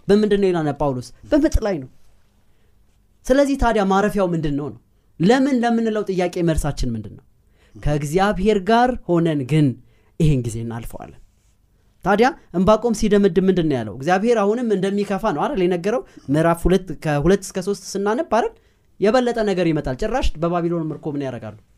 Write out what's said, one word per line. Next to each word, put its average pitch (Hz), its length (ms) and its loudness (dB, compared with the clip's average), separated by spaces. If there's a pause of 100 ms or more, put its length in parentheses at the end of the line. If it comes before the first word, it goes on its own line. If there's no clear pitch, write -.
በምንድን 202 360 4
ነው 190 80 2
ይላል 160 240 0
ጳውሎስ? 135 340 -4 (180)
በምጥ 302 340 2
ላይ 302 180 -2
ነው። 131 120 -12 (1400)
ስለዚህ 277 320 2
ታዲያ 226 280 2
ማረፊያው 190 420 2
ምንድን 156 280 -2
ነው 143 120 -4
ነው? 113 120 -14 (400)
ለምን 262 400 2
ለምንለው 226 460 0
ጥያቄ 180 380 -2
መልሳችን 147 480 0
ምንድን 101 220 -10
ነው? - 120 -20 (500)
ከእግዚአብሔር 180 880 0
ጋር 233 260 2 (140)
ሆነን 165 420 0
ግን 147 220 4 (520)
ይሄን 147 220 2
ጊዜ 117 180 -8
እናልፈዋለን። 117 600 -12 (840)
ታዲያ 202 220 4 (260)
ዕንባቆም 214 420 2
ሲደመድም 196 500 2
ምንድን 180 220 2
ነው 143 80 0
ያለው? 107 200 -6
እግዚአብሔር 190 420 0
አሁንም 220 320 0
እንደሚከፋ 196 640 -2
ነው 147 100 -2
አይደል 220 200 -2
የነገረው? 180 400 0 (260)
ምዕራፍ 165 340 2
ሁለት፣ 185 260 2 (120)
ከሁለት 165 440 0
እስከ - 180 -10
ሦስት 175 240 -6
ስናነብ 214 480 -4
አይደል? 320 200 0 (460)
የበለጠ 240 440 2
ነገር 185 240 0
ይመጣል። 143 300 -2
ጭራሽ 226 360 -2
በባቢሎን 170 520 -2
ምርኮ 151 240 -8
ምን 143 140 -6
ያደርጋሉ? 113 340 -10 (200)